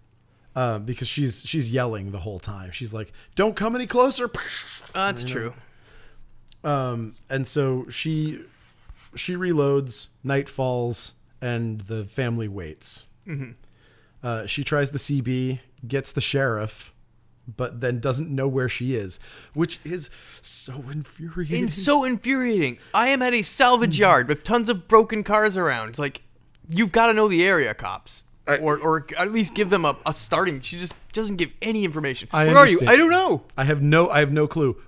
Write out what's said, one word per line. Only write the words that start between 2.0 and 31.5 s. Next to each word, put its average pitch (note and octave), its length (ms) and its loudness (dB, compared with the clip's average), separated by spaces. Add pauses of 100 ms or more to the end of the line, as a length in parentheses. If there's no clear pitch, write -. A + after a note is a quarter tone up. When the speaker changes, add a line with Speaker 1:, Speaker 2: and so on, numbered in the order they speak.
Speaker 1:
the G2 80 -8
whole F#2+ 220 -10
time. F#2+ 320 -12
She's A2+ 200 -10
like, A2 200 -10 (240)
"Don't G#3 180 2
come A3+ 220 -2
any B3 100 -4
closer." B3 400 2
Speaker 2:
Uh, - 880 -6
that's A#2+ 100 -8
Speaker 1:
You B2 60 -8
know? B2+ 40 -6
Speaker 2:
true. A#2+ 220 -6 (1080)
Speaker 1:
Um, B2+ 520 -2 (160)
and C3+ 160 -2
so C3 420 -2
she, D#3 520 -4 (760)
she - 220 -6
reloads, C#3 720 0 (160)
night C#3 240 0
falls, B2 680 -4 (260)
and A#2 420 -4
the A2 220 -8
family A#2 440 -4
waits. F#2 560 -12 (240)
Speaker 2:
Mm-hmm. C#3 240 -10 (720)
Speaker 1:
Uh, A2+ 220 -6
she C#3 180 -6
tries C#3+ 260 0
the C#3+ 80 -6
C C#3+ 220 -2
B, B2+ 400 -4 (260)
gets C3 260 -4
the - 80 -4
sheriff, A2+ 720 -4 (640)
but B2 240 -8
then B2 200 -2
doesn't C#3 280 -2
know C3+ 200 -2
where B2+ 200 0
she B2+ 280 -4
is, G2 240 -8 (340)
which E3 300 -2
is D#3+ 260 -10 (320)
so - 320 -12 (160)
infuriating. D#3+ 760 -6
Speaker 2:
It's E3+ 160 -4
so C#4+ 220 4
infuriating. A#3 760 0 (140)
I A#3 160 4
am C4+ 140 2
at B3 120 2
a A3+ 80 2
salvage A#3+ 580 2
yard D#3+ 260 6
with D3 160 -2
tons A3+ 260 0
of G3+ 200 -4
broken A3 340 6
cars G#3+ 340 2
around. A#2+ 420 -2
Like, C#3+ 240 -4 (460)
you've F3 240 2
gotta A3+ 220 6
know G#3+ 140 4
the F3 160 4
area, D#3+ 280 2
cops. - 520 -12 (220)
Speaker 1:
I C#3+ 100 2
Speaker 2:
Or, D3 220 0
or D#3 280 0 (100)
at F#3 140 0
least A3 240 0
give G3+ 160 0
them F#3 140 4
a, C#3+ 100 2 (100)
a D#3 80 -2
starting. D#3+ 480 -2
She - 180 -10
just F3 160 -8 (180)
doesn't G#3 240 -4
give E3+ 260 -2